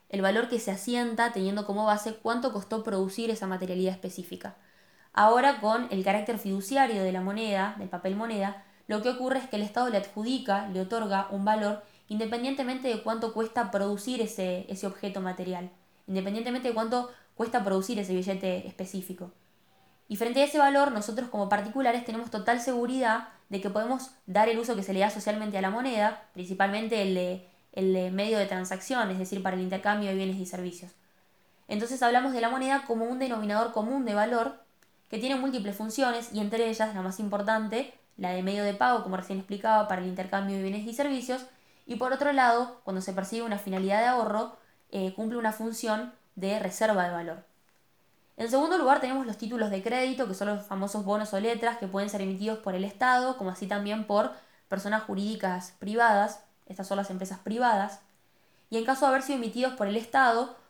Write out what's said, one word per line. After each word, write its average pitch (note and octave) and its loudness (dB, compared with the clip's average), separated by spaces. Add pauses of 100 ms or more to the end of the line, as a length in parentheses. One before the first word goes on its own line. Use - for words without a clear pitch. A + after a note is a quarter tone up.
el G3+ -2
valor A3 4
que B3 0
se G#3 -4
asienta A#3 0
teniendo G3+ -2
como G3+ 0
base G#3+ 2
cuánto A#3+ 0
costó G#3+ -4
producir G#3 -2
esa G#3+ -4
materialidad F#3 0
específica. F#3 -10 (560)
Ahora, A#3+ 6
con A3+ 2
el F#3+ 0
carácter G#3 0
fiduciario G3+ 2
de F#3 2
la F#3 -2
moneda, G3+ 0
del F#3+ -8
papel F#3+ -4
moneda, G#3 -4 (220)
lo G#3+ -2
que B3 2
ocurre B3+ 0
es B3 -8
que G#3+ -2
el G#3 0
Estado A#3+ 0
le G3+ 2
adjudica, G#3 -2
le F#3 -2
otorga G3 0
un G3 -2
valor G#3 2 (260)
independientemente B3 -2
de A3 -2
cuánto A3+ -2
cuesta A3+ -2
producir G3+ 0
ese, F#3 -2
ese G3 -6
objeto F#3+ -6
material, F3+ -6 (360)
independientemente A3+ -2
de A#3 0
cuánto A3+ 0 (240)
cuesta A#3 0
producir G3 0
ese F#3 -2
billete F#3 -2
específico. F#3 -10 (800)
Y G#3 -4
frente A#3+ 2
a C#4+ 8
ese D4 0
valor, C#4 8
nosotros A#3 -4
como G3+ -2
particulares A#3 2
tenemos A3+ -6
total A#3 0
seguridad B3 0 (220)
de G3 -4
que G3+ -4
podemos A#3 -2 (140)
dar G3+ 4
el A3+ 2
uso A#3 0
que G3 -2
se F#3+ -4
le F#3+ 2
da G#3 4
socialmente G#3 -2
a F#3+ 0
la F#3+ 2
moneda, A3+ 0
principalmente G3+ 0
el F#3+ 2
de, F3+ -2 (240)
el F#3+ 2
de F#3 0
medio G#3 0
de G3 2
transacción, F#3+ -2
es F#3 -2
decir, F#3 -4
para F#3 0
el F#3 -2
intercambio G3 0
de F#3+ -2
bienes F#3+ -2
y F#3 -6
servicios. F3+ -10 (720)
Entonces A#3 -4
hablamos B3 4
de A#3 -2
la A#3 2
moneda C4 0
como A3+ -2
un B3 -4
denominador A3+ 0
común B3 0
de G#3+ 0
valor A#3 0 (480)
que A3 -6
tiene C4 0
múltiples B3 -2
funciones A#3 0
y G#3 -2
entre A3+ 0
ellas A3 0
la F#3+ -4
más F#3+ -4
importante, G#3+ -2 (240)
la F#3 -2
de F#3 -2
medio G3+ 0
de G3+ 0
pago, A#3+ 2
como F#3+ -4
recién F#3+ -6
explicaba, G#3 2
para F#3 -2
el F#3 -4
intercambio G3 -2
de F#3+ -2
bienes G#3 -4
y A#3 -8
servicios, B3+ -2 (400)
y G#3 -6
por B3+ 0
otro C#4+ 2
lado, A#3+ 4
cuando F#3+ -4
se F#3 -6
persigue G3 -2
una G#3+ -2
finalidad F#3+ 0
de A#3+ 4
ahorro, A3+ 0 (340)
eh, F#3+ -2
cumple A3+ -4
una A3 0
función A3+ -4 (220)
de G3 -2
reserva G3 2
de F3 -2
valor. E3 -8 (880)
En A3+ -4
segundo D#4 4
lugar C#4+ 6
tenemos C4 -2
los G#3 -4
títulos A3 -2
de F#3+ -2
crédito, B3+ 0
que F#3 -4
son G3+ -4
los G#3 -2
famosos G3 -4
bonos G#3 0
o G3 0
letras A3+ 0
que F#3+ -6
pueden G3 -2
ser G3+ -4
emitidos G3 -2
por F#3 -4
el F#3+ -2
Estado, B3+ 2
como G3 -4
así F#3 -8
también G3+ -4
por G#3+ 2 (360)
personas G3+ -2
jurídicas G3 -4
privadas, G#3 4 (220)
estas F#3+ -10
son G3 -2
las G3 -4
empresas F#3 -8
privadas, G#3+ 2 (680)
y A3+ -2
en A3+ 0
caso C4+ 4
de - 6
haber C4+ 4
sido C4+ -2
emitidos A#3+ 0
por G#3 -2
el G#3 0
Estado, A#3+ 4 (140)